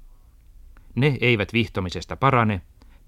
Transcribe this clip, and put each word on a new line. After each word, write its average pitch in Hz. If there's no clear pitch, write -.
Ne 135
eivät 117
vihtomisesta 95
parane, 113